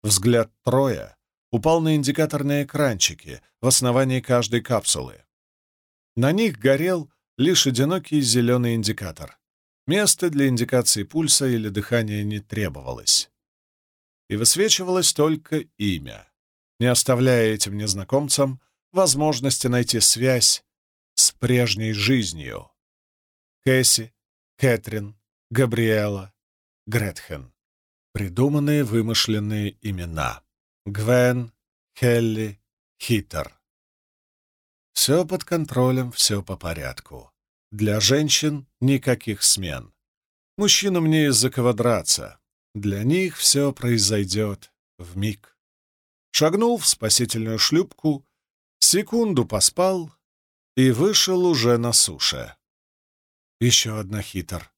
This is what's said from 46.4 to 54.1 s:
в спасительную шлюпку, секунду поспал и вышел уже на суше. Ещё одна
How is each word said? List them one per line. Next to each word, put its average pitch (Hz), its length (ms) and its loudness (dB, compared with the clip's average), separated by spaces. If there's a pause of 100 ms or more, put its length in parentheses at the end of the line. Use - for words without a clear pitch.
в 156 80 -6
спасительную 110 720 -2
шлюпку, 143 640 0 (560)
секунду 202 640 2
поспал 175 680 0 (640)
и 131 140 6
вышел 180 560 2
уже 120 320 4
на 117 140 -2
суше. - 600 -2 (1040)
Ещё 117 380 2
одна 104 240 -6